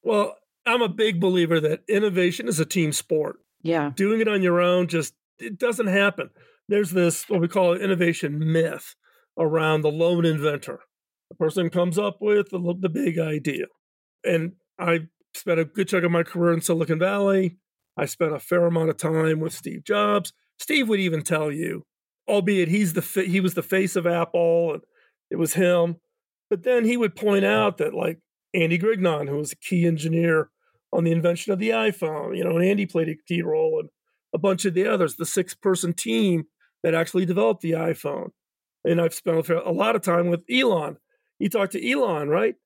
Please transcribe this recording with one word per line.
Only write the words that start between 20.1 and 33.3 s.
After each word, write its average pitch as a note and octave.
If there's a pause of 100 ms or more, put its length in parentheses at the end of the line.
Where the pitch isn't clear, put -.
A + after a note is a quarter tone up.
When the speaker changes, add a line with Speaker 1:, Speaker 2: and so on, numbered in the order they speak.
Speaker 1:
Steve C#4
would G#3
even D#3+
tell D#3
you, D#3+ (440)
albeit G3
he's F#3
the E3
fa-, -
he F#3+
was F3+
the E3+
face F#3+
of E3+
Apple, E3+
and - (480)
it -
was E3
him. E3+ (520)
But F3+
then A#3+
he A#3+
would A3+
point G3+
out G#3
that, D3+
like, E3 (340)
Andy E3+
Grignon, F3+
who C#3
was D3
a -
key E3+
engineer E3 (420)
on E3
the E3
invention E3+
of F#3
the A3
iPhone, F#3+
you F3
know, E3+
and F3
Andy G3+
played E3
a D#3+ (100)
key E3+